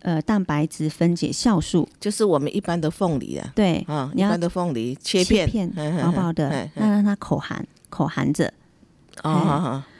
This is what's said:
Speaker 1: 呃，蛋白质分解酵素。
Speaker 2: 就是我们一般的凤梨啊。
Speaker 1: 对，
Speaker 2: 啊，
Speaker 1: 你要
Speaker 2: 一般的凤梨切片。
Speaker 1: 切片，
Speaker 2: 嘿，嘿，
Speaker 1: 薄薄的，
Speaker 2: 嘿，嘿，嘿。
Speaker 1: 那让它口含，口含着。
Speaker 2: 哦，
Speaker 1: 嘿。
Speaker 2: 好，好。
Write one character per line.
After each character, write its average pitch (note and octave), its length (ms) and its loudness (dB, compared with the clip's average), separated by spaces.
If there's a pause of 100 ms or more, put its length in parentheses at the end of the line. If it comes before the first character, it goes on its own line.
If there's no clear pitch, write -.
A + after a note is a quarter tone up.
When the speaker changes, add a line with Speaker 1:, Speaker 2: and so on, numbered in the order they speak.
Speaker 1:
呃， D#3+ 220 0
蛋 G#3 200 2
白 D3+ 240 0
质 D#3 220 -4
分 E3+ 260 2
解 - 160 -2
酵 G3 300 2
素。 D#3+ 260 0 (100)
Speaker 2:
就 G#3 140 -4
是 G#3+ 140 2
我 F3 120 4
们 C#3 160 -2
一 G3+ 60 -2
般 E3+ 200 -2
的 D#3 120 0
凤 E3+ 260 0
梨 C#2+ 200 -6
啊。 - 180 -10
Speaker 1:
对， G3 220 4 (100)
Speaker 2:
啊， D3 260 -4
Speaker 1:
你 F3+ 80 0
要 G3 60 4
Speaker 2:
一 G#3 40 2
般 G#3+ 60 2
的 E3+ 120 -2
凤 F3 240 -2
梨 A#2+ 280 -4
切 F#3 220 0
片。 F#3 240 2
Speaker 1:
切 - 60 0
片， F#3+ 200 -2
Speaker 2:
嘿， D3+ 200 -4
嘿， F3 100 0
Speaker 1:
薄 F3 80 4
薄 F3 220 0
的， D3+ 160 0
Speaker 2:
嘿， D3+ 60 -2
嘿， B2+ 80 -4
嘿。 - 120 -10
Speaker 1:
那 G#3+ 140 2
让 G#3 120 4
它 G3+ 140 2
口 - 220 -4
含， - 280 -8 (240)
口 - 160 -2
含 C#3+ 280 0
着。 - 200 0 (680)
Speaker 2:
哦， D#3 100 0
Speaker 1:
嘿。 D3+ 120 4
Speaker 2:
好， D3+ 160 2
好。 C3+ 220 -4 (160)